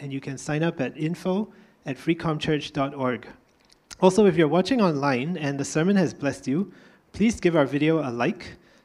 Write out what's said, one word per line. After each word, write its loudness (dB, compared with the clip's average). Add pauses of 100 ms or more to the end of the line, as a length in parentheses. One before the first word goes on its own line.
and -10
you -8
can -10
sign -4
up -2
at -6
info -4 (380)
at -6
freecomchurch -2
dot -2
org. -4 (760)
Also, 6
if 4
you're 4
watching 2
online 0
and -2
the -4
sermon 0
has 2
blessed -4
you, -2 (400)
please 0
give 2
our 4
video 0
a -4
like -4 (300)